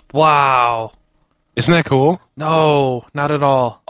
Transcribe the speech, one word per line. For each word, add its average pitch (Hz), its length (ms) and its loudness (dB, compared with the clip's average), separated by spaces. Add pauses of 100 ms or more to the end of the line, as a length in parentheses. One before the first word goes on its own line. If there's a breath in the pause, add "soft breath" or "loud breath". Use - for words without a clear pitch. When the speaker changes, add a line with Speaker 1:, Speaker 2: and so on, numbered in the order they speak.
(140)
Speaker 1:
Wow. 135 760 0 (640)
Speaker 2:
Isn't 131 180 -2
that 165 120 0
cool? 143 360 0 (160)
Speaker 1:
No, 147 680 0 (120)
not 143 160 -4
at 147 100 -2
all. 131 480 0